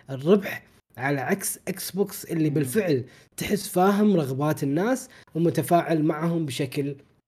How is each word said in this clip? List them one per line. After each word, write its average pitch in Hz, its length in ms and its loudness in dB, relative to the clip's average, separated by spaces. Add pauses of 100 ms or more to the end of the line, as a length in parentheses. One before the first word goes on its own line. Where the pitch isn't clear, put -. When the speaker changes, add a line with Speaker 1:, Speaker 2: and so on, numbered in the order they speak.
Speaker 1:
الربح 156 540 2 (340)
على 139 240 0
عكس - 460 -4
إكس - 240 -8
بوكس 196 340 -4
اللي 156 240 0
Speaker 2:
مم. 139 60 -2
Speaker 1:
بالفعل 147 500 0 (320)
تحس - 300 -2
فاهم 202 480 4
رغبات 147 480 0
الناس 185 460 0 (260)
ومتفاعل 165 680 2
معهم 165 420 0
بشكل 139 500 -4 (320)